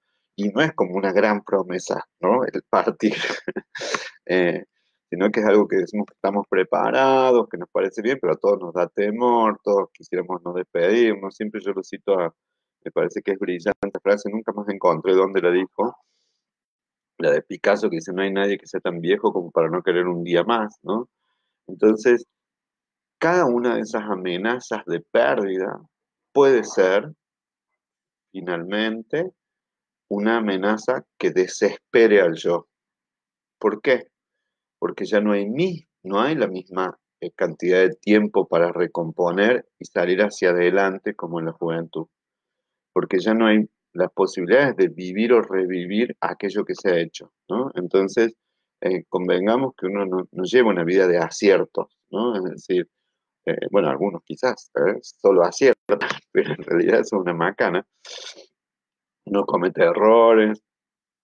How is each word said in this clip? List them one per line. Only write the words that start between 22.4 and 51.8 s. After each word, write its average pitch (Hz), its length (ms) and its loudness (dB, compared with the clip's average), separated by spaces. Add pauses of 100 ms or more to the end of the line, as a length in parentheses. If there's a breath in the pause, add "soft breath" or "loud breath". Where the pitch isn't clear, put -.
cada 170 280 2
una 120 280 0
de 113 60 -2
esas 107 240 -6
amenazas 101 840 -6
de 85 140 -4
pérdida 104 800 -2 (520)
puede 135 300 6
ser, 104 500 0 (1160)
finalmente, 107 1040 -6 (760)
una 104 280 0
amenaza 107 680 -2 (140)
que 92 120 0
desespere 101 880 2
al 85 140 2
yo. 85 340 -2 (880)
¿Por 107 240 -2
qué? 123 260 0 (720)
Porque 90 260 -6
ya 104 160 0
no 104 120 0
hay 101 180 -2
mi-, 170 380 -4 (160)
no 98 160 -2
hay 147 160 0
la 110 100 0
misma, 92 500 -8 (240)
eh, 87 120 -10
cantidad 90 480 0
de 92 160 4
tiempo 104 500 2
para 85 240 2
recomponer 87 960 0 (140)
y 90 60 -14
salir 92 360 0
hacia 98 280 0
adelante 95 640 0
como 85 240 -8
en 82 60 -6
la 82 60 -6
juventud. 82 540 -6 (880)
Porque 90 260 -2
ya 107 160 2
no 113 120 2
hay 107 220 4 (260)
las 90 180 -2
posibilidades 95 640 0
de 92 120 2
vivir 92 440 -2
o 113 100 6
revivir 95 760 -4
aquello 92 440 -4
que 92 100 -8
se 95 160 -2
ha 87 100 2
hecho, - 320 -10 (160)
¿no? 123 260 -6
Entonces, 98 640 0 (440)
eh, 175 280 -4
convengamos 98 680 0
que 92 100 -8
uno 98 200 -4
no, 92 240 -6
no 90 140 -6
lleva 113 260 4
una 90 140 0
vida 92 240 4
de 85 100 2
aciertos, 87 800 0 (120)